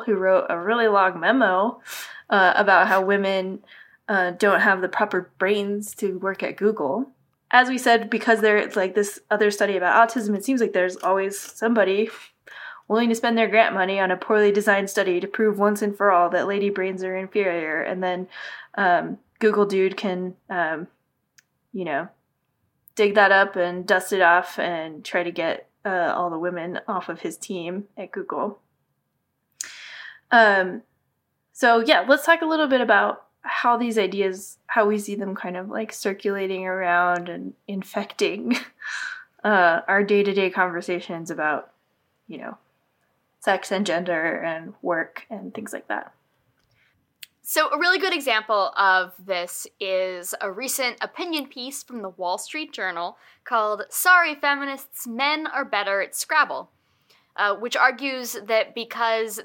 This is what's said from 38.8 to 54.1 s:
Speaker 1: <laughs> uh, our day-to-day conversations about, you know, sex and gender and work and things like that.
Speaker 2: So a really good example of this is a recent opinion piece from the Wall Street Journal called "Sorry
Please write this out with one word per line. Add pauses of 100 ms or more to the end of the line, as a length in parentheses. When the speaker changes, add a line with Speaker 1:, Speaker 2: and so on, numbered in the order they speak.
Speaker 1:
<laughs>
uh,
our
day-to-day
conversations
about, (560)
you
know, (840)
sex
and
gender
and
work
and
things
like
that. (1300)
Speaker 2:
So
a
really
good
example
of
this (140)
is
a
recent
opinion
piece
from
the
Wall
Street
Journal (280)
called
"Sorry